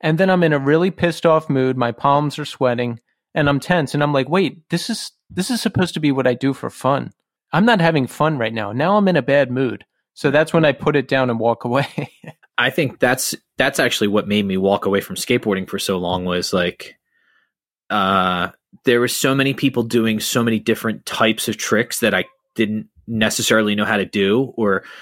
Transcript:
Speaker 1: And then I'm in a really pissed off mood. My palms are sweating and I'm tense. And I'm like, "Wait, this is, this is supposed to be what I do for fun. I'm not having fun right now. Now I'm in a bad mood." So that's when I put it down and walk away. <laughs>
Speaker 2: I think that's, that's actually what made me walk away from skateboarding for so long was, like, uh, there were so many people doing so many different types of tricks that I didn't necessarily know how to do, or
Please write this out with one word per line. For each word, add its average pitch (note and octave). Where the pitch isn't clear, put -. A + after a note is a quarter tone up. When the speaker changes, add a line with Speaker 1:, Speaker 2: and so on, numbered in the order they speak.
Speaker 1:
And D#3+
then F#3+
I'm F3+
in D#3
a D3
really D#3
pissed E3+
off D#3
mood. C3
My A#2+
palms C#3+
are D3
sweating A#2+
and D3
I'm C#3
tense. E3+
And D3
I'm D3
like, C3+
"Wait, E3
this F3
is, -
this F#3
is A#3
supposed -
to D#3+
be D3
what C3
I B2
do C3+
for -
fun. C3
I'm F3
not A3+
having D#3
fun D3+
right A2
now. G#2+
Now E3
I'm G3+
in F3
a C3+
bad C#3
mood." B2
So C#3+
that's D3+
when D#3+
I C#3+
put D3
it C3+
down C3
and A2+
walk A#2
away. B2
<laughs> -
Speaker 2:
I -
think C#3
that's, B2+
that's C3+
actually A#2+
what G2+
made G#2
me F#2+
walk F#2+
away G2
from F#2
skateboarding G2+
for G2+
so F#2+
long F2+
was, F2+
like, F2+
uh, F#2
there A#2+
were B2
so C3+
many C3+
people B2+
doing A2+
so A#2+
many A2+
different -
types -
of G#2+
tricks -
that G#2
I F#2
didn't G#2+
necessarily A2
know G#2
how G#2+
to G2
do, G#2
or G2+